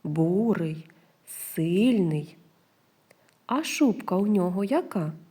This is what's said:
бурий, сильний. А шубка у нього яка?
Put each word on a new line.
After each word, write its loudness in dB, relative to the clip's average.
бурий, 0
сильний. 0
А -2
шубка 0
у 2
нього 2
яка? -2